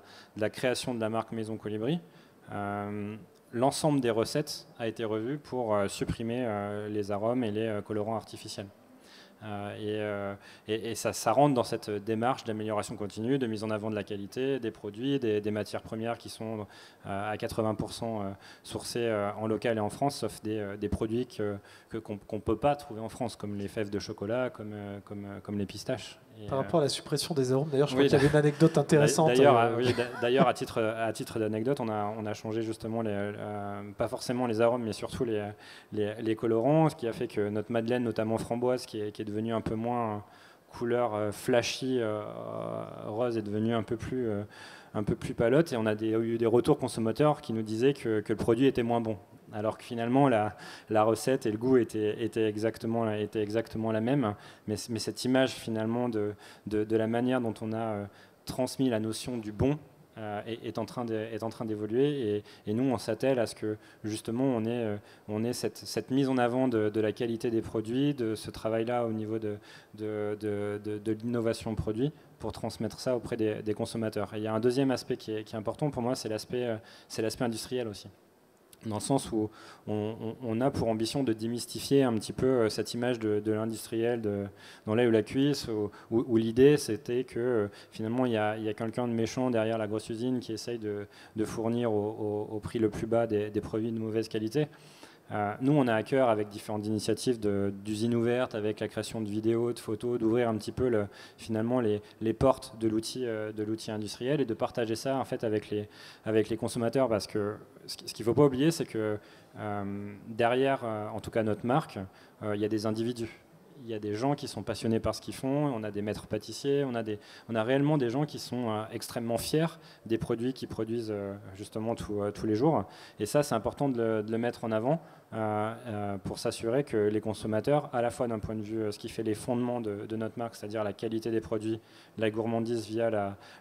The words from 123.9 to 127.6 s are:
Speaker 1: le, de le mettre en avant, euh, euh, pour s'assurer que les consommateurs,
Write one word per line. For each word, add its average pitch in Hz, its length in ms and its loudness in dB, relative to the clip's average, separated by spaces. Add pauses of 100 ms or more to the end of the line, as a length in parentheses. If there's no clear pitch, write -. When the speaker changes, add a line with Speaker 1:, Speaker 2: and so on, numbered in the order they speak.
Speaker 1:
le, 113 260 0
de 107 80 -6
le 113 60 0
mettre 120 280 -2
en 113 80 -2
avant, 131 280 2 (300)
euh, 110 420 -2 (140)
euh, 104 300 -4
pour 98 220 -6
s'assurer 117 440 0
que 113 140 -2
les 107 240 4
consommateurs, 110 720 0